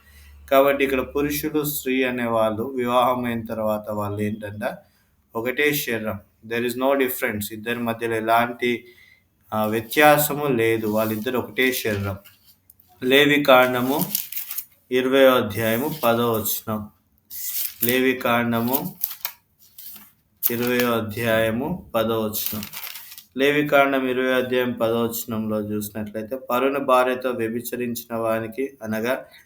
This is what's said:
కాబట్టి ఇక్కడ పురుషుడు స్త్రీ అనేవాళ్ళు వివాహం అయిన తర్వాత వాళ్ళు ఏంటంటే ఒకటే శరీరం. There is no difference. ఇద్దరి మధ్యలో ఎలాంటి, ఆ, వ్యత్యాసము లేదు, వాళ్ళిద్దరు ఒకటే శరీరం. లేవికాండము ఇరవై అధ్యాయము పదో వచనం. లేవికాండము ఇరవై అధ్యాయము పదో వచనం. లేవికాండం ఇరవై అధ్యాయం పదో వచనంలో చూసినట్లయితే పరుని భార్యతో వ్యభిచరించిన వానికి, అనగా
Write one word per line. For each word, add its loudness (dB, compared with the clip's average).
కాబట్టి 6
ఇక్కడ 0
పురుషుడు -2
స్త్రీ -2
అనేవాళ్ళు 0
వివాహం 0
అయిన -4
తర్వాత -4
వాళ్ళు -4
ఏంటంటే -6
ఒకటే 0
శరీరం. -4
There -2
is -4
no 2
difference. -2
ఇద్దరి -6
మధ్యలో -2
ఎలాంటి, 0
ఆ, 0
వ్యత్యాసము 4
లేదు, 2
వాళ్ళిద్దరు -2
ఒకటే 0
శరీరం. -2
లేవికాండము 6
ఇరవై 4
అధ్యాయము 2
పదో 2
వచనం. -4
లేవికాండము 0
ఇరవై 0
అధ్యాయము 0
పదో 0
వచనం. -6
లేవికాండం 4
ఇరవై 0
అధ్యాయం 2
పదో 0
వచనంలో -2
చూసినట్లయితే -6
పరుని 0
భార్యతో 2
వ్యభిచరించిన -6
వానికి, -4
అనగా -2